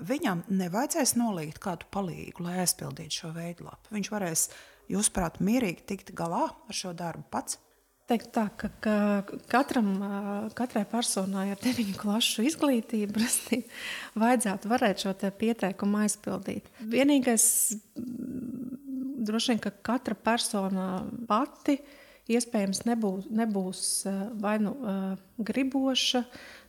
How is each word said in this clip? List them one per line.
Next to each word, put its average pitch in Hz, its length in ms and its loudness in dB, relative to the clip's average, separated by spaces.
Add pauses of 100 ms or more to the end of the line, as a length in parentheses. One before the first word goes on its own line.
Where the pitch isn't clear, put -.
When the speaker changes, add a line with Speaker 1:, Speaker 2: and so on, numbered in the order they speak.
Speaker 1:
viņam 214 460 0
nevajadzēs 202 640 0
nolīgt 190 440 0
kādu 175 320 -6
palīgu, 165 500 -6
lai 175 180 -4
aizpildītu 156 520 -2
šo - 220 -6
veidlapu. - 580 -12
Viņš 208 180 -4
varēs, 185 400 0 (400)
jūsuprāt, 185 500 0
mierīgi 202 460 2
tikt 196 280 -10
galā 175 360 0
ar - 240 -14
šo 180 200 -6
darbu 165 360 -8
pats? - 280 -4 (520)
Speaker 2:
Teiktu 233 220 0
tā, 214 260 0
ka, - 120 -6 (100)
ka 214 140 2 (540)
katram, 240 420 4 (120)
ā, 202 540 -4
katrai 233 280 0
personai 196 680 0
ar 196 100 -6
deviņu 220 340 0
klašu 214 460 0
izglītību, 226 760 2
<laughs> 214 40 4
restīvi, - 460 0 (480)
vajadzētu 220 520 4
varēt 220 360 4
šo 196 100 0
te 196 160 -2
pieteikumu 202 680 2
aizpildīt. 202 800 -2
Vienīgais, 247 680 4 (500)
mm, - 1300 -6
droši 226 280 2
vien, 214 60 2
ka 208 120 -2
katra 226 440 -2
persona 190 880 0 (240)
pati 277 500 2 (500)
iespējams 226 580 0
nebūs, 214 440 0
nebūs, 208 540 0 (220)
ā, 196 100 0 (180)
vai 208 240 0
nu, 214 160 2
ā, 220 240 -4 (400)
griboša, 254 840 2 (460)